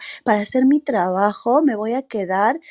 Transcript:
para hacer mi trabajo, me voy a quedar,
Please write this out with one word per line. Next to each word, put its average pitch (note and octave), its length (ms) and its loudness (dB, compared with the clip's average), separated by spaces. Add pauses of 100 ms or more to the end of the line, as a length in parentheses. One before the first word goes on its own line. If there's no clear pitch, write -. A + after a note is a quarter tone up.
(240)
para G#3 180 2
hacer B3+ 240 0
mi C#4+ 140 4
trabajo, G#3 840 0
me C4+ 140 0
voy A3 180 -6
a C4+ 80 -4
quedar, G#3 580 -2 (100)